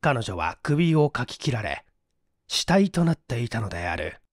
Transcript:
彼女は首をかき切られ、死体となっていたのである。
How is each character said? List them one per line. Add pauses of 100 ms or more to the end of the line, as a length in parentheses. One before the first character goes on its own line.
彼
女
は
首
を
か
き
切
ら
れ、 (640)
死
体
と
な
っ
て
い
た
の
で
あ
る。 (120)